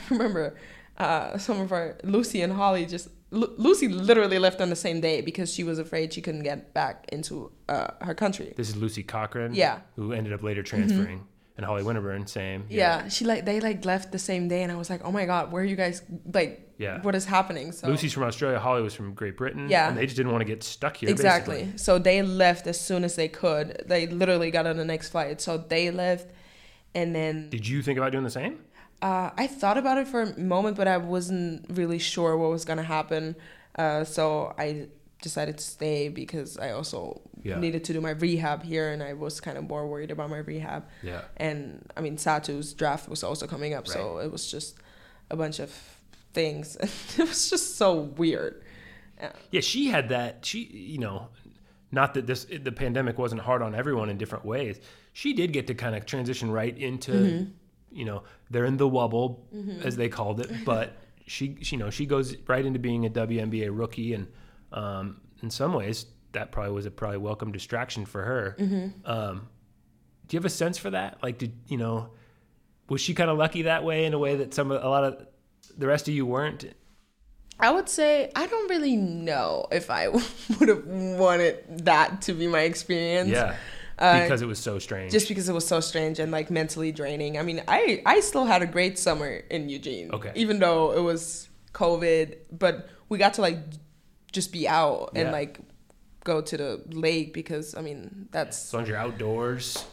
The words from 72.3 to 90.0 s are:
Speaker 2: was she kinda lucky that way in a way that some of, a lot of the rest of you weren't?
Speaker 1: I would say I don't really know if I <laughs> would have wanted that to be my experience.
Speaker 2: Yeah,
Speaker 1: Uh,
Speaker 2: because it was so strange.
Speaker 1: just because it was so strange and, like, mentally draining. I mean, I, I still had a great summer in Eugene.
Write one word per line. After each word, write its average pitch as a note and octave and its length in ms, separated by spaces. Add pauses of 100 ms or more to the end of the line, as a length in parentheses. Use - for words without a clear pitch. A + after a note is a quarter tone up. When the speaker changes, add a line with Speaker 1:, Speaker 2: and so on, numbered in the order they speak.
Speaker 2:
was C#3 120
she F3 120
kinda E3 200
lucky D#3 300
that D#3+ 200
way D#3+ 220
in D#3 80
a D3 60
way C#3+ 180
that C3 160
some C#3 180
of, C3+ 120
a C3 60
lot C#3 140
of C3+ 220 (520)
the C3+ 100
rest D3 200
of D3+ 60
you C#3 120
weren't? C#3 400 (920)
Speaker 1:
I A#3 120
would F4+ 180
say D4+ 460
I D4+ 100
don't G#4+ 240
really D4 260
know E3 760
if - 180
I F#2 180
<laughs> - 520
would B3 100
have G3 160
wanted F3+ 1000
that E3 380
to G3 100
be E3 140
my E3 140
experience. E3+ 680
Speaker 2:
Yeah, A2+ 260 (420)
Speaker 1:
Uh, F3 260
Speaker 2:
because C#3 200
it A#2+ 40
was G#2+ 120
so G#2 200
strange. F#2+ 320
Speaker 1:
just G#3+ 160
because F#3+ 220
it F3+ 40
was E3+ 120
so E3+ 140
strange D#3+ 400
and, D#3+ 120
like, D#3 200
mentally D#3+ 400
draining. D3 480
I - 20
mean, E3 260
I, - 380
I E4 140
still C4 260
had F#3+ 160
a F3 60
great F3+ 320
summer D3 500
in D3+ 200
Eugene. A#2+ 440